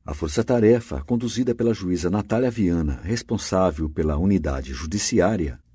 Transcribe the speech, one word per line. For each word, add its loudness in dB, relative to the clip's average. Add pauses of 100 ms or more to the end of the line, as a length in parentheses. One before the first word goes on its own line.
A -10
força-tarefa, 2
conduzida -2
pela 0
juíza -2
Natália 0
Viana, 0
responsável 0
pela -2
unidade 0
judiciária, 0 (160)